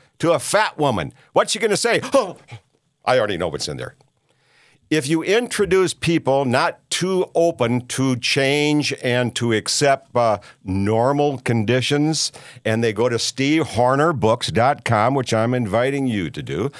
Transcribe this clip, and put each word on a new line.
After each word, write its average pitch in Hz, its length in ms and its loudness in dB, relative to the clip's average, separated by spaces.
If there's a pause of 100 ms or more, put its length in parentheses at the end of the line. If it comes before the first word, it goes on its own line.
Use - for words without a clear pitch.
(180)
to 165 140 0
a 151 60 2
fat 196 380 0
woman, 117 360 -2 (220)
what's - 180 2
she 220 60 -4
gonna 202 180 0
say? 233 300 0
<gasps> - 60 -4
Oh, 208 240 0 (680)
I 127 140 2
already 104 180 0
know 85 120 -2
what's 71 200 -6
in 71 80 -8
there. 62 180 -12 (960)
If 151 160 0
you 160 160 0
introduce 190 720 0
people 139 500 0
not 139 340 0 (120)
too 180 440 -2
open 123 540 0
to 131 280 0
change 143 760 0 (120)
and 123 320 0
to 120 160 0
accept, 135 640 0
uh, 113 220 2 (260)
normal 117 760 0
conditions, 127 920 0 (320)
and 113 180 0
they 113 100 0
go 110 160 0
to 117 100 -2
steve 143 500 -2
horner 135 440 2
books 113 380 0
dot 127 340 0
com, 120 300 2
which 131 180 -2
I'm 117 220 0
inviting 123 540 -2
you 98 220 -2
to - 120 -10
do, 131 360 -6